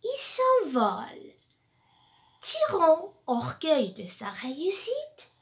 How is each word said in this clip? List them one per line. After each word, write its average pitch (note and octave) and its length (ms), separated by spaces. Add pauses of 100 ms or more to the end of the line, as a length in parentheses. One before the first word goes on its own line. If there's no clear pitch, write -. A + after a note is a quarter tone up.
Il C5 160
s'envole. C4 1160 (1080)
Tirant F4 720 (140)
orgueil A#3+ 680
de G3+ 120
sa G3+ 240
réussite F4+ 1120